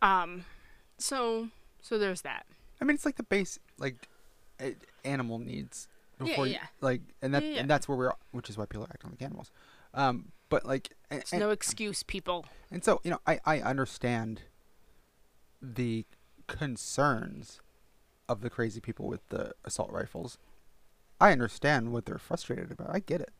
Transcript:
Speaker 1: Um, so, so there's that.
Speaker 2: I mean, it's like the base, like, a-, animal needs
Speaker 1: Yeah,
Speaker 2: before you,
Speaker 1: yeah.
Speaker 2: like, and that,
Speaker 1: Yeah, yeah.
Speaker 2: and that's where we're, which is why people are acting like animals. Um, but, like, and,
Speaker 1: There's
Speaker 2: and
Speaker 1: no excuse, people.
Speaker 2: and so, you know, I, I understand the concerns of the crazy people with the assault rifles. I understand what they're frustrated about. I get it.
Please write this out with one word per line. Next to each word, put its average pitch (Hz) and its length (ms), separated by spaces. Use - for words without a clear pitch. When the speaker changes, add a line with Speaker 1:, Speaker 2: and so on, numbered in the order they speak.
Speaker 1:
Um, 180 460
so, 226 480
so - 160
there's 196 260
that. 131 220
Speaker 2:
I 254 40
mean, 285 120
it's - 100
like 285 80
the - 80
base, - 380
like, 131 300
a-, 131 140
animal 123 340
needs 127 480
Speaker 1:
Yeah, 135 60
Speaker 2:
before 139 220
you, 196 60
Speaker 1:
yeah. - 120
Speaker 2:
like, 127 220
and 135 100
that, 147 120
Speaker 1:
Yeah, 302 60
yeah. 285 100
Speaker 2:
and 139 100
that's 147 180
where 139 80
we're, 127 160
which 123 180
is 107 80
why 104 80
people 107 160
are - 80
acting - 200
like - 120
animals. - 300
Um, 131 380
but, - 180
like, 131 240
and, - 120
Speaker 1:
There's - 140
Speaker 2:
and 208 60
Speaker 1:
no 208 100
excuse, 208 520
people. 180 440
Speaker 2:
and 170 140
so, 208 220
you 175 80
know, - 160
I, 156 160
I 151 160
understand 120 800
the 117 420
concerns - 1120
of 113 120
the 120 100
crazy 113 300
people 107 260
with 90 220
the - 240
assault - 280
rifles. - 440
I 196 100
understand 123 600
what 117 140
they're - 120
frustrated - 540
about. - 200
I 196 60
get 180 220
it. - 200